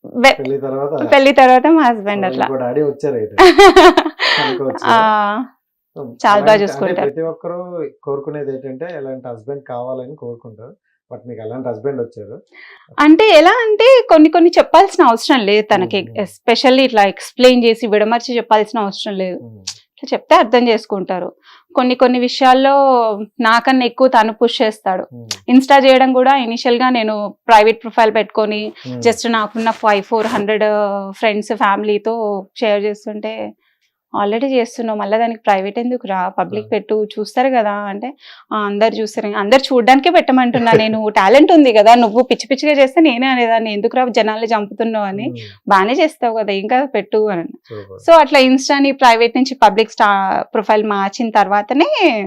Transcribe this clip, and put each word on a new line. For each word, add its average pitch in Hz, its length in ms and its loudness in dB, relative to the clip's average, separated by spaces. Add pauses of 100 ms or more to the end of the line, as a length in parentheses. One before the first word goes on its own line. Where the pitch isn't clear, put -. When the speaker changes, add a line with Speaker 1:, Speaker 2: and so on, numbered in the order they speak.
Speaker 1:
వె-, 247 300 0
Speaker 2:
పెళ్లి 139 240 -6
తర్వాత 269 520 -4
Speaker 1:
పెళ్లి 277 200 4
తర్వాత 254 340 4
మా 320 160 4
హస్బెండ్ 202 440 -2
Speaker 2:
So, 185 60 -4
Speaker 1:
అట్లా. - 140 -4
Speaker 2:
ఇంకో 135 100 -8
డాడీ 127 260 -4
వచ్చారు 151 320 -4
అయితే. - 220 -8
Speaker 1:
<laughs> 349 800 6 (300)
Speaker 2:
అనుకోవచ్చు 359 380 -6
Speaker 1:
ఆ, - 120 2
Speaker 2:
కదా? 214 420 0
So, - 720 -16
Speaker 1:
చాలా 240 60 -20 (100)
బాగా 208 80 4
Speaker 2:
అలాంటి, 208 180 2
అంటే 202 140 2
Speaker 1:
చూసుకుంటారు. 185 360 -4
Speaker 2:
ప్రతి 190 220 -6
ఒక్కరూ 170 680 -10 (140)
కోరుకునేది 143 520 -8
ఏంటంటే, 135 440 -14
ఇలాంటి 135 300 -14
హస్బెండ్ 120 340 -14
కావాలని 131 540 -12
కోరుకుంటారు. 120 600 -20 (360)
But 123 160 -20
మీకు 110 140 -16
అలాంటి 123 260 -12
హస్బెండ్ 123 320 -8
వచ్చారు. 110 420 -14 (560)
Speaker 1:
అంటే 320 300 6
ఎలా 339 220 6
అంటే, 466 580 4
కొన్ని 320 200 6
కొన్ని 339 300 4
చెప్పాల్సిన 302 460 4
అవసరం 240 360 2
లేదు 208 340 0
తనకి. 190 280 -4
Speaker 2:
Hmm, - 80 -14
hmm. 208 120 -8
Speaker 1:
Especially 254 580 0
ఇట్లా 240 220 2
ఎక్స్‌ప్లెయిన్ 247 600 2
చేసి 226 220 0
విడమర్చి 220 500 -2
చెప్పాల్సిన 220 420 0
అవసరం 202 360 -8
లేదు. 185 240 -8
Speaker 2:
Hmm. 107 320 -18 (320)
Speaker 1:
ఇట్లా - 160 -6
చెప్తే - 160 0
అర్థం 240 340 2
చేసుకుంటారు. 196 640 -6 (420)
కొన్ని 254 200 0
కొన్ని 247 240 2
విషయాల్లో 262 560 2 (680)
నాకన్నా 240 440 0
ఎక్కువ 247 240 0
తను 226 240 2
పుష్ 233 300 -2
చేస్తాడు. 208 440 -4 (100)
Speaker 2:
Hmm. 120 400 -2
Speaker 1:
Insta 269 300 4
చేయడం 262 260 4
కూడా 254 240 2
ఇనిషియల్ 240 400 -2
గా 254 120 0
నేను 214 460 -4 (120)
ప్రైవేట్ 220 360 4
ప్రొఫైల్ 220 320 0
పెట్టుకొని, 214 580 -4 (160)
Speaker 2:
Hmm. 123 140 -10
Speaker 1:
just 233 260 -2
నాకున్న 226 420 -4
ఫైవ్ 208 320 0
ఫోర్ 220 240 -4
హండ్రెడ్ 214 380 -2 (480)
ఫ్రెండ్స్ 214 400 -4
ఫ్యామిలీతో 208 920 -4 (140)
షేర్ 208 220 -2
చేస్తుంటే, 214 720 -10 (720)
"Already 226 220 -4
చేస్తున్నావు, 233 520 -4
మళ్ళీ 208 200 -2
దానికి 233 220 -4
ప్రైవేట్ 202 380 -2
ఎందుకు 247 280 -6
రా, 190 220 -4
పబ్లిక్ 190 360 -6
Speaker 2:
Hmm. - 60 -18
Speaker 1:
పెట్టు, 214 380 -4 (100)
చూస్తారు 254 300 -4
కదా" 226 220 0
అంటే, 208 440 -10 (380)
"ఆ, 220 40 -6
అందరు 208 380 -2
చూస్తారు, 214 340 -8
అందరు 208 300 0
చూడడానికే 269 520 2
పెట్టమంటున్నా 254 600 0
నేను, 220 360 0
Speaker 2:
<laughs> 208 80 -4
Speaker 1:
టాలెంట్ 247 360 4
ఉంది 285 200 6
కదా, 220 220 6
నువ్వు 233 280 2
పిచ్చి 247 240 -4
పిచ్చిగా 277 360 0
చేస్తే 262 180 0
నేనే 262 260 2
అనేదాన్ని, 226 460 -2
ఎందుకు 214 240 -4
రా 254 120 0
జనాల్ని 220 380 -2
చంపుతున్నావు" 214 580 -4
అని. 196 240 -8
Speaker 2:
Hmm. - 100 -12 (300)
Speaker 1:
"బానే 202 240 2
చేస్తావు 269 460 -2
కదా, 208 140 -4
ఇంకా 220 320 -2
పెట్టు" 214 440 -4
అని 175 120 -4
అన్నా. - 360 -16
Speaker 2:
Super. 101 380 0
Speaker 1:
So 320 60 8
అట్లా 285 200 2
Insta-ని 269 520 0
ప్రైవేట్ 233 440 2
నుంచి 262 180 -2
పబ్లిక్ 220 360 2
స్టా-, 196 520 -2
ప్రొఫైల్ 214 420 -2
మార్చిన 208 460 -4
తర్వాతనే 220 960 0